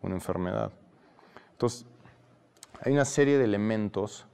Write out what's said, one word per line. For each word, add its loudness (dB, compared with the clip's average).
una -4
enfermedad. -4
Entonces, -4
hay 0
una 4
serie 4
de 4
elementos -2